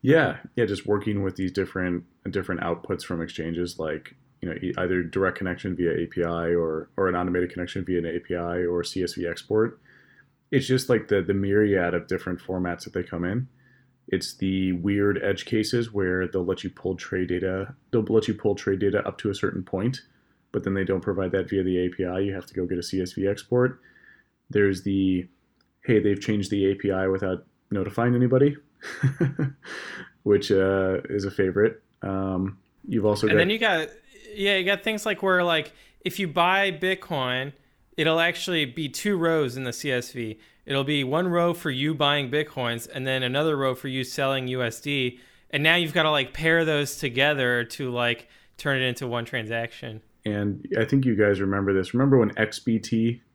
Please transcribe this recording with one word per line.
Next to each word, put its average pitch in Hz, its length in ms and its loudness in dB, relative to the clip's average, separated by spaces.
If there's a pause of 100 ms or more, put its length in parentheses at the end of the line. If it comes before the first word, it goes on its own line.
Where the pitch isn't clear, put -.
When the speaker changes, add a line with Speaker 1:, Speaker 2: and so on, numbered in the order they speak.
Speaker 1:
Yeah, 127 380 4 (180)
yeah, 117 80 4
just 98 200 -4
working 101 380 0
with 95 140 -4
these 92 160 -2
different, 90 500 -2 (260)
different 92 300 -4
outputs 85 460 -4
from 85 160 -4
exchanges, 82 580 -6
like, 78 340 -6 (280)
you 90 80 -6
know, 78 60 -6
e-, 92 220 -4
either 90 240 0
direct 92 360 0
connection 90 400 -4
via 85 140 2
A 85 160 -2
P 87 180 -2
I 85 220 -2
or, 80 500 0
or 98 100 2
an 87 80 0
automated 90 380 0
connection 90 320 -6
via 90 140 0
an 85 60 -2
A 85 140 -2
P - 160 -6
I 87 300 -2
or 87 180 0
C - 180 -4
S 90 120 -2
V - 120 -6
export. 107 540 0 (720)
It's 135 160 2
just, 131 220 2
like, 113 180 2
the, 98 140 4
the 98 120 0
myriad 98 600 4
of 85 140 -2
different 90 340 -4
formats 90 420 -4
that - 80 -14
they 90 120 -4
come 87 200 -6
in. 110 240 -2 (600)
It's - 240 -2
the 95 400 -2
weird 101 500 0
edge 98 220 -2
cases 117 480 0
where 92 340 0
they'll 90 180 -2
let 92 200 -4
you 95 40 -4
pull 92 260 -6
trade 92 340 -4
data, 92 440 -2 (180)
they'll 113 120 2
let 110 240 2
you 110 60 0
pull 101 220 0
trade 98 240 -2
data 101 280 0
up 98 120 -8
to 107 100 -2
a 101 40 -2
certain - 300 -4
point, 107 380 -4 (500)
but 101 140 -4
then 95 80 0
they 98 100 0
don't 92 160 0
provide 92 320 -2
that 95 180 0
via 98 140 0
the 90 220 2
A 90 40 0
P 95 140 -4
I. 90 160 -2
You 98 160 -2
have 90 120 -10
to - 60 -20
go 92 120 -2
get 87 120 -4
a 87 60 -6
C 92 180 -4
S 90 120 -4
V 95 120 -2
export. 123 540 0 (680)
There's 98 340 2
the, 95 460 0 (560)
"Hey, 110 140 6
they've 101 200 2
changed 101 320 -2
the 98 180 2
A 98 60 0
P 98 160 -2
I 95 160 0
without 95 380 -2 (260)
notifying 104 420 0
anybody." 127 440 4 (440)
<laughs> - 1200 -4
which, 104 280 4
uh, 95 580 2
is 101 160 -2
a 95 60 -4
favorite. 98 500 2 (200)
Um, 95 560 -2 (300)
you've 117 180 2
also 104 220 4
Speaker 2:
And 107 80 4
Speaker 1:
got - 40 8
Speaker 2:
then 175 100 4
you 220 100 0
got, 175 300 2 (440)
yeah, 202 240 2
you 185 80 0
got 196 180 0
things 220 220 -2
like 202 180 -2
where, 185 200 4
like, 160 300 0 (280)
if - 180 -6
you 190 80 0
buy 185 440 4
Bitcoin, 143 840 -2 (440)
it'll 160 220 2
actually 170 460 0
be 135 240 -6
two 202 280 -2
rows 160 400 2
in 135 60 -6
the 120 100 -6
C 143 180 -4
S 123 200 -4
V. 113 280 -8 (260)
It'll 139 180 -2
be 143 200 0
one 156 240 0
row 175 260 2
for 170 180 -4
you 139 220 0
buying 143 380 0
Bitcoins 127 600 -2
and 131 120 -6
then 131 180 0
another 143 340 0
row 131 180 0
for 135 140 -8
you 131 140 -2
selling 135 440 -2
U 127 160 -2
S 113 180 -4
D. 135 380 -2 (300)
And 147 120 -2
now 160 140 6
you've 170 180 0
gotta, 156 160 4
like, 139 240 0
pair 165 320 2
those 147 320 0
together 127 680 2
to, 127 260 -6
like, 120 360 -2 (300)
turn 135 240 -2
it 131 40 0
into 127 220 -4
one 117 180 -4
transaction. 117 760 -6 (240)
Speaker 1:
And 104 400 -2 (140)
I 110 60 4
think 135 200 4
you 117 100 4
guys 101 260 4
remember 98 320 2
this. 95 200 0
Remember 135 240 6
when 107 200 6
X 110 220 0
B 113 200 0
T 113 420 0 (120)